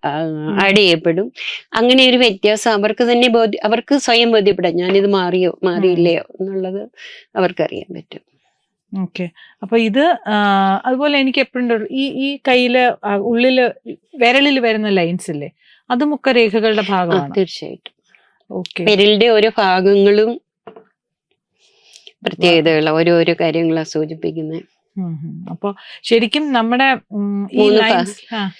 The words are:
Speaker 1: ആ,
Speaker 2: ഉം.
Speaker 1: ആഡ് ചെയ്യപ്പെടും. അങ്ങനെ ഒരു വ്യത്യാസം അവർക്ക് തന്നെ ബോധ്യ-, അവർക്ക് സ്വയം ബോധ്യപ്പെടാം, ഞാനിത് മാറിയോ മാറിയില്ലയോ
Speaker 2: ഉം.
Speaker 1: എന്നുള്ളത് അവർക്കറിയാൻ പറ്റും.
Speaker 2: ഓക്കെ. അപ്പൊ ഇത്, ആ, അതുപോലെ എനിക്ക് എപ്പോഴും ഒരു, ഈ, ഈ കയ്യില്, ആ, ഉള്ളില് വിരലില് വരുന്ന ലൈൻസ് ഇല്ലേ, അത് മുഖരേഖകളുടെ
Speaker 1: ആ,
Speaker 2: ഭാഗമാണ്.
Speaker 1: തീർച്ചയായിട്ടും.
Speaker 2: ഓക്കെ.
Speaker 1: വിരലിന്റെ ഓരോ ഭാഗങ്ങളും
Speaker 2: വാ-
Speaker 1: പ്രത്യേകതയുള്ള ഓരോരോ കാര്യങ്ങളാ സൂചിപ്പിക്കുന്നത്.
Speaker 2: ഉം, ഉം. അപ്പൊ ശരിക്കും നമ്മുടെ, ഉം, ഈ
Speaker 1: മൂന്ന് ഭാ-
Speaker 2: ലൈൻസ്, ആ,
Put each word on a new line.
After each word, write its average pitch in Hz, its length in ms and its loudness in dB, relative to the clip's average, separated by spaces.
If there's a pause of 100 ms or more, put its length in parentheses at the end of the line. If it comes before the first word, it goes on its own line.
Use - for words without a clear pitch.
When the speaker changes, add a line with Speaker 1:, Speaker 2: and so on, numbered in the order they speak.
Speaker 1:
ആ, 147 180 -4
Speaker 2:
ഉം. 156 380 -4
Speaker 1:
ആഡ് 196 140 2
ചെയ്യപ്പെടും. 175 560 2 (420)
അങ്ങനെ 254 360 4
ഒരു 247 80 4
വ്യത്യാസം 220 540 -2
അവർക്ക് 214 320 0
തന്നെ 240 240 2
ബോധ്യ-, 226 360 2
അവർക്ക് 233 340 0
സ്വയം 233 340 2
ബോധ്യപ്പെടാം, 190 440 2
ഞാനിത് 190 320 0
മാറിയോ 180 560 0
മാറിയില്ലയോ 175 540 0
Speaker 2:
ഉം. - 0 - (220)
Speaker 1:
എന്നുള്ളത് 190 500 -8 (460)
അവർക്കറിയാൻ 180 600 -4
പറ്റും. - 240 -18 (840)
Speaker 2:
ഓക്കെ. 180 280 -8 (320)
അപ്പൊ 220 160 -2
ഇത്, 240 400 2 (100)
ആ, 208 140 0 (440)
അതുപോലെ 277 340 0
എനിക്ക് 269 200 0
എപ്പോഴും 247 380 -2
ഒരു, 214 140 -6
ഈ, 269 180 -4
ഈ 277 380 -6
കയ്യില്, 247 600 2
ആ, 202 80 -2
ഉള്ളില് 240 540 0 (480)
വിരലില് 269 420 2
വരുന്ന 220 300 -2
ലൈൻസ് 180 420 0
ഇല്ലേ, 147 200 -8 (400)
അത് 247 120 0
മുഖരേഖകളുടെ 226 800 0
Speaker 1:
ആ, 196 80 -4
Speaker 2:
ഭാഗമാണ്. 180 480 -2
Speaker 1:
തീർച്ചയായിട്ടും. - 540 -6 (600)
Speaker 2:
ഓക്കെ. 185 320 -10
Speaker 1:
വിരലിന്റെ 208 440 4
ഓരോ 220 300 4
ഭാഗങ്ങളും 202 840 2 (260)
Speaker 2:
വാ- - 120 -20 (1500)
Speaker 1:
പ്രത്യേകതയുള്ള 165 640 2
ഓരോരോ 170 520 2
കാര്യങ്ങളാ 160 420 0
സൂചിപ്പിക്കുന്നത്. 160 800 -8 (340)
Speaker 2:
ഉം, 190 80 -6
ഉം. 160 440 -10
അപ്പൊ 196 240 -8 (300)
ശരിക്കും 262 500 0
നമ്മുടെ, 247 440 0 (140)
ഉം, 202 420 -4
ഈ - 40 0
Speaker 1:
മൂന്ന് 208 220 4
ഭാ- 220 140 2
Speaker 2:
ലൈൻസ്, 190 420 -4
ആ, 196 240 -4